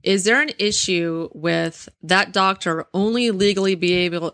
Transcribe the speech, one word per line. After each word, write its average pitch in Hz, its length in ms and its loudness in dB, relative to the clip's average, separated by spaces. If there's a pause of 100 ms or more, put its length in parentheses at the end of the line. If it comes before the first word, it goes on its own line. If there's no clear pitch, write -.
is 190 220 2
there 233 160 4
an 302 180 -2
issue 170 760 -2
with 165 560 -4 (140)
that 180 300 0
doctor 190 600 0
only 226 360 0
legally 190 440 2
be 175 180 0
able, 175 420 -2